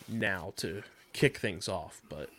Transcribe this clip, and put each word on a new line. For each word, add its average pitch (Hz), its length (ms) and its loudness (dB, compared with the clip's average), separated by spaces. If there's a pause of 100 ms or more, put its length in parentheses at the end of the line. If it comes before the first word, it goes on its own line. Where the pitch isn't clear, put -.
now 101 500 0
to 95 260 -4 (300)
kick - 260 6
things 95 300 0
off. 85 400 -4
But 73 300 -8